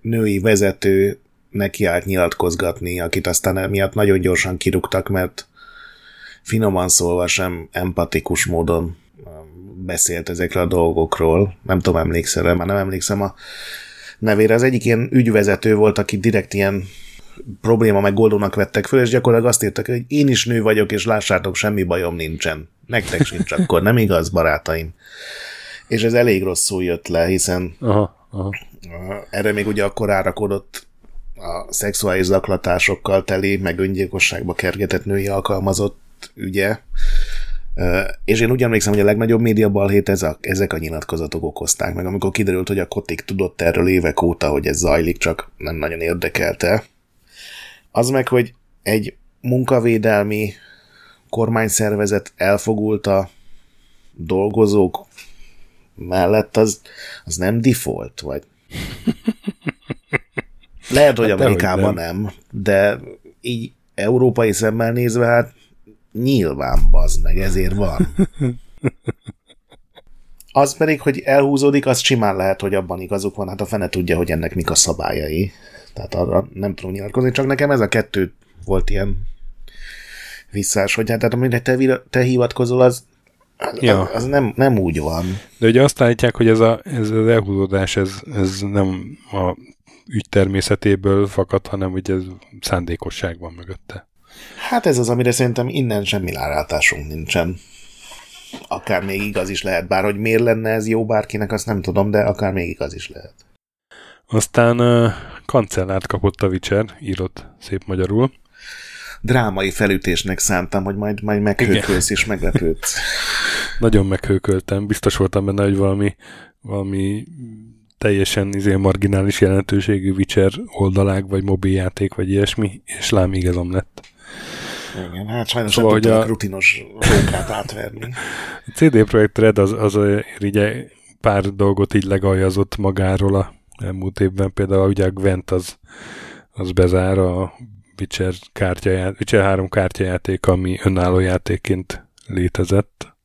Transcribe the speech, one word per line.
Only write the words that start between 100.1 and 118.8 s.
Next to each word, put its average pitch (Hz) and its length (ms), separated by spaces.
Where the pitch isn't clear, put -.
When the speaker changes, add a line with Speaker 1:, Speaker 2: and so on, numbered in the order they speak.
Speaker 1:
miért 113 240
lenne 113 280
ez 110 180
jó 110 180
bárkinek, 107 460
azt 107 140
nem 104 160
tudom, 98 300
de 104 80
akár 101 340
még 87 160
igaz - 240
is - 160
lehet. - 240
Speaker 2:
Aztán, 120 520
ö, 120 280
kancellárt 95 640
kapott 98 340
a 101 60
Witcher, 98 380
írott 92 440
szép - 260
magyarul. 101 460
Speaker 1:
Drámai 101 500
felütésnek 95 680
szántam, 92 440
hogy 98 120
majd, 104 260
majd 104 200
meghőkölsz 101 680
Speaker 2:
Igen. 101 80
Speaker 1:
és - 80
meglepődsz. 87 720
Speaker 2:
<laughs> - 400
Nagyon 107 260
meghőköltem. 98 800
Biztos 101 280
voltam 98 300
benne, 101 180
hogy 101 140
valami, 98 380
valami 98 640
teljesen, 98 560
izé, 98 220
marginális 98 680